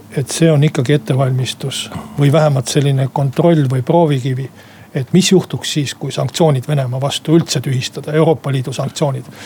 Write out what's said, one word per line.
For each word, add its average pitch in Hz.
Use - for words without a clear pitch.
et 135
see 165
on 147
ikkagi 147
ettevalmistus 131
või 143
vähemalt 147
selline 135
kontroll 147
või 131
proovikivi, 135
et 131
mis 190
juhtuks 175
siis, 143
kui 139
sanktsioonid 139
Venemaa 131
vastu 143
üldse 165
tühistada, 135
Euroopa 151
Liidu 135
sanktsioonid. 135